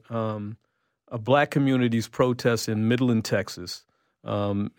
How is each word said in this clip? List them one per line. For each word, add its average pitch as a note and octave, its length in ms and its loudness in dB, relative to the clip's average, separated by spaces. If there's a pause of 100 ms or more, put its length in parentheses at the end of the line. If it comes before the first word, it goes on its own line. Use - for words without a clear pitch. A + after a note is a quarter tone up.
(100)
um, G#2+ 480 -6 (500)
a A#2+ 100 -8
Black C#3 320 2
community's B2+ 580 2
protest A#2+ 640 0
in A2 180 0
Midland, A#2+ 360 2
Texas, - 600 -6 (400)
um, G2+ 540 -2